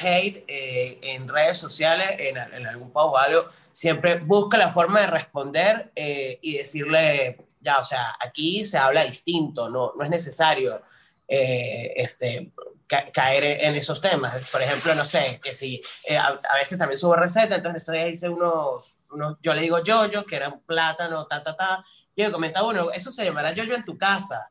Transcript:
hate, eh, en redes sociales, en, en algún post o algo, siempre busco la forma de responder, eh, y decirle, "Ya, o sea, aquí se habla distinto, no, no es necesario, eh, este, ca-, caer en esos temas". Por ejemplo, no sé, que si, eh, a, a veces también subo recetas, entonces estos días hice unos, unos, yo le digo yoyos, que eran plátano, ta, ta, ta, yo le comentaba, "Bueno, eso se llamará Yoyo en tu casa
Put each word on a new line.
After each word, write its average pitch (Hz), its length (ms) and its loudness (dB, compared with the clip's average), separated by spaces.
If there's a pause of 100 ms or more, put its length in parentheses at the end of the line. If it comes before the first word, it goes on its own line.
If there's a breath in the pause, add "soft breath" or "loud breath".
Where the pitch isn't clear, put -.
hate, 185 460 0
eh, 131 540 -4
en 131 260 -8
redes 156 300 2
sociales, 165 600 0
en, 135 200 -4
en 120 280 -12
algún 123 260 -12
post 151 220 4
o 135 60 4
algo, 156 260 4 (260 loud breath)
siempre 165 440 2
busco 202 420 4
la 185 120 6
forma 175 320 4
de 190 60 2
responder, 165 880 0
eh, 139 460 -6
y 151 160 -6
decirle, 147 880 0 (160)
"Ya, 143 160 2
o 131 60 2
sea, 120 360 -4
aquí 165 460 -2
se 180 140 0
habla 139 240 4
distinto, 139 680 -2
no, 123 260 -2
no 143 80 -6
es 143 60 -4
necesario, 151 720 0 (460 soft breath)
eh, 123 720 -2
este, 123 540 -4 (360)
ca-, - 240 -2
caer 139 320 2 (200)
en 151 120 2
esos 147 260 -4
temas". 131 480 0
Por 127 140 0
ejemplo, 143 320 0
no 147 100 0
sé, 139 380 0
que 135 100 -8
si, 127 300 -8 (220 loud breath)
eh, 151 120 2
a, 139 220 2 (100)
a 135 60 4
veces 139 240 0
también 139 180 0
subo 170 180 4
recetas, 180 440 4
entonces 170 240 -6
estos 160 100 -6
días 165 160 -2
hice 175 200 -6
unos, 165 680 -2 (140)
unos, 147 320 -6
yo 160 100 2
le 156 80 0
digo 170 220 2
yoyos, 208 400 2
que 160 140 -6
eran 139 240 -6
plátano, 165 640 -2
ta, 147 160 -6
ta, 156 120 -6
ta, 190 280 -2 (320 soft breath)
yo 208 100 2
le 220 60 0
comentaba, 165 340 -2
"Bueno, 185 260 0
eso 185 200 -8
se 220 140 -6
llamará 156 280 -2
Yoyo 226 220 -4
en 233 100 -8
tu 165 120 -12
casa 190 540 -2